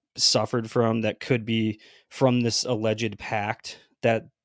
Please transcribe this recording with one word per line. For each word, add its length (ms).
suffered 540
from 320
that 180
could 240
be 360
from 300
this 240
alleged 520
pact 640
that 240